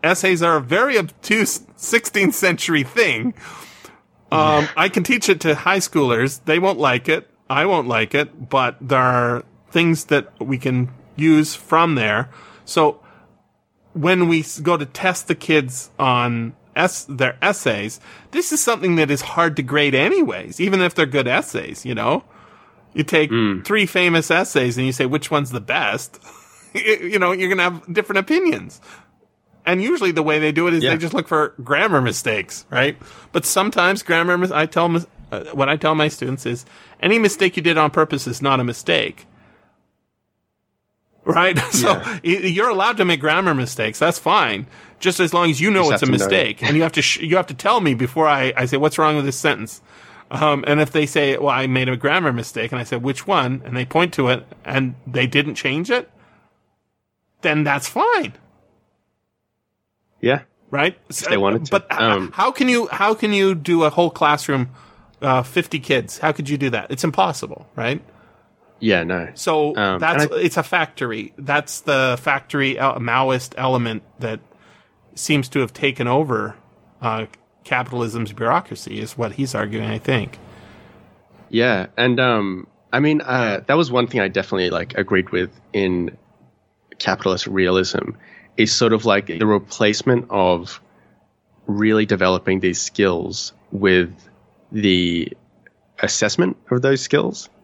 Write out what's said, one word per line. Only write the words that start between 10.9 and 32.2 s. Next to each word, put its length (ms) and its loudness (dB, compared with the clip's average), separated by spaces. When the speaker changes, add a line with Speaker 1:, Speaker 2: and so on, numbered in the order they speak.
Speaker 1:
use 380 4
from 400 2
there. 340 0
So 360 2
when 340 2
we 140 2
s-, 180 -10
go 180 0
to 80 -4
test 440 -4
the 60 0
kids 640 -2
on 560 0
es-, 340 0
their 320 0
essays, 580 -2
this 200 -2
is 100 0
something 360 2
that 120 2
is 120 0
hard 340 0
to 80 -2
grade 320 0
anyways, 640 0
even 220 2
if 120 0
they're 140 2
good 200 0
essays, 580 -4
you 100 -6
know? 280 -2
You 100 -2
take 280 2
Speaker 2:
Mm. 340 0
Speaker 1:
three 220 0
famous 420 0
essays 480 0
and 80 0
you 80 0
say, 140 0
"Which 240 -2
one's 200 -2
the 100 -6
best?" 580 -4
<laughs> 260 -20
You, 220 0
you 60 -2
know, 120 0
you're 180 -2
gonna 140 0
have 280 -4
different 280 -2
opinions. 600 -2
And 160 0
usually 300 0
the 120 0
way 140 2
they 140 0
do 160 0
it 80 2
is 80 0
Speaker 2:
Yeah. 80 2
Speaker 1:
they 60 0
just 180 -4
look 120 -2
for 360 0
grammar 380 2
mistakes, 680 -2